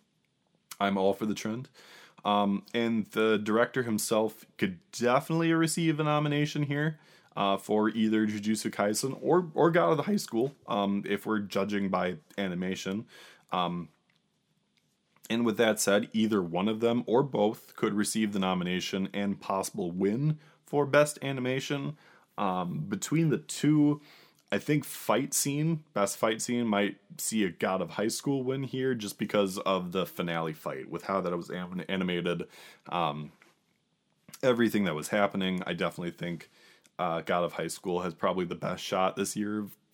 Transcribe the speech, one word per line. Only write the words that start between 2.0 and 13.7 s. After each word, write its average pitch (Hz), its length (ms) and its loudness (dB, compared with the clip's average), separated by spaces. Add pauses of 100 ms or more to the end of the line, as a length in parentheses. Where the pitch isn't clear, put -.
Um, 101 400 2 (100)
and 117 340 0
the 110 300 4
director 110 460 2
himself 110 640 -2 (120)
could 95 220 -2 (120)
definitely 156 640 2
receive 160 460 2
a 156 60 0
nomination 151 580 0
here, 147 360 -2 (360)
uh, 98 220 2
for 107 320 2
either 110 360 2
Jujutsu 107 460 -2
Kaisen 110 500 -2
or, 165 320 2
or 156 160 6
God 170 220 4
of 156 60 2
the 143 60 0
High 208 120 0
School, 131 400 -2 (120)
um, 101 380 0
if 101 200 -2
we're 110 140 0
judging 98 500 -2
by 90 260 0 (220)
animation. 95 680 -4 (460)
Um, 87 380 -2 (1400)